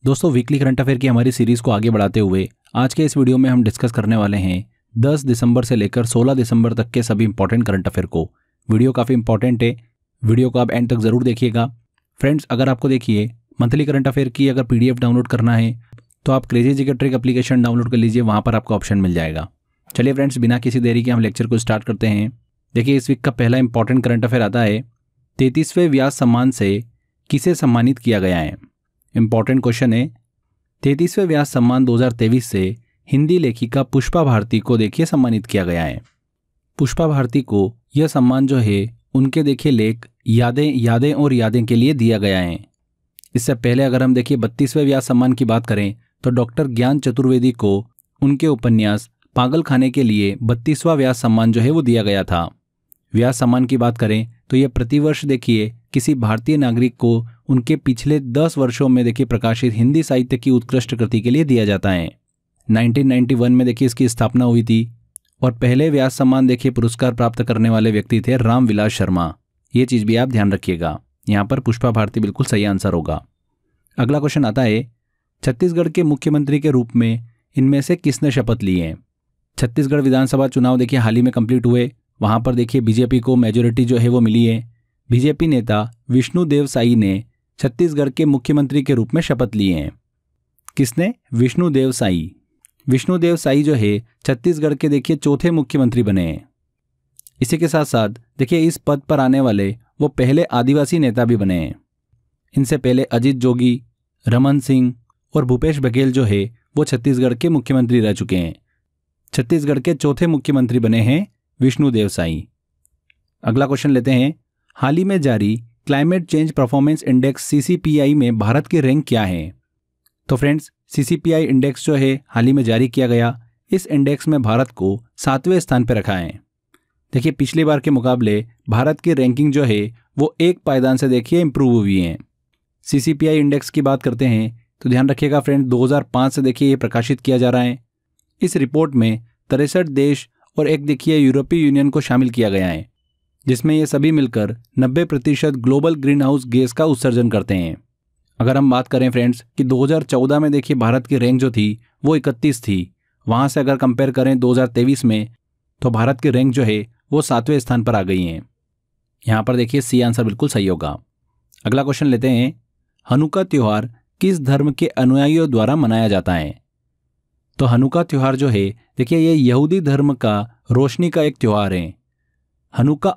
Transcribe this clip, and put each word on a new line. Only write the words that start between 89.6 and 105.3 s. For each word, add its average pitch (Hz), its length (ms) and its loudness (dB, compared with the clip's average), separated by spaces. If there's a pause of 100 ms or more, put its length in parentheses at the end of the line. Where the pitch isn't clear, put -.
है। 78 200 -2 (880)
किसने? 175 360 -2 (200)
विष्णुदेव 131 580 0
साई। 90 400 -2 (560)
विष्णुदेव 170 480 0
साई 147 280 0
जो 151 100 2
है 104 260 0 (260)
छत्तीसगढ़ 151 480 -2
के 147 160 -2
देखिए 143 260 0
चौथे 147 360 0
मुख्यमंत्री 131 520 0
बने 98 200 0
हैं। 80 240 -8 (960)
इसी 131 160 -2
के 165 100 0
साथ 156 180 0
साथ 113 240 0 (300)
देखिए 139 200 0
इस 160 180 0
पद 143 240 -4
पर 151 180 -2
आने 131 200 2
वाले 104 300 0 (320)
वो 151 80 0
पहले 139 340 0 (100)
आदिवासी 139 460 0
नेता 120 260 0
भी 117 100 2
बने 98 200 0
हैं। 80 200 -6 (800)
इनसे 139 220 0
पहले 127 280 0
अजीत 127 320 -2
जोगी, 123 440 0 (440)
रमन 135 340 2
सिंह 127 340 2 (420)